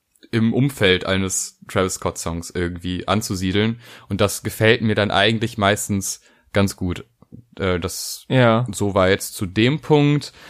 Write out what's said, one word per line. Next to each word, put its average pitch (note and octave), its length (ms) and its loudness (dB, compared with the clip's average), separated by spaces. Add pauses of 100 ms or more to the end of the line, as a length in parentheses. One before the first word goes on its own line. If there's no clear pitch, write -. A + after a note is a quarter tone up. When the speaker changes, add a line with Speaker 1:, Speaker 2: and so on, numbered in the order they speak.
(320)
Speaker 1:
im A2+ 220 2
Umfeld G#2+ 520 2
eines F#2+ 540 -2 (100)
Travis F#2+ 260 0
Scott-Songs E2+ 540 -8
irgendwie F2 580 -6
anzusiedeln. G2+ 720 -2 (300)
Und G2+ 100 -4
das - 240 0
gefällt A2 380 2
mir A2 140 0
dann G#2 140 0
eigentlich A2 480 0
meistens G2+ 640 -2 (320)
ganz G2 240 2
gut. F2+ 300 -6 (520)
Äh, F#2 220 0
das - 480 -10
Speaker 2:
Ja. A#2+ 440 4
Speaker 1:
soweit G2 500 2
zu - 240 -8
dem A2 340 2
Punkt. D3 540 2 (160)